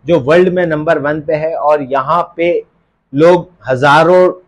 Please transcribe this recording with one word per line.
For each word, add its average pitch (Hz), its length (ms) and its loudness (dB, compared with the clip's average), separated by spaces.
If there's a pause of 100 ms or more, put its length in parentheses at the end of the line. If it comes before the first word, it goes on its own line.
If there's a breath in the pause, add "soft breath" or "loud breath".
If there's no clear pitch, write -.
जो 156 160 0
world 170 300 2
में 180 160 -2
number 156 340 -2
one 147 200 -4
पे 156 140 -4
है 156 220 -6
और 147 280 -2
यहाँ 139 380 -2 (140)
पे 170 140 -2 (640)
लोग 165 360 2 (200)
हज़ारों 160 640 2 (160)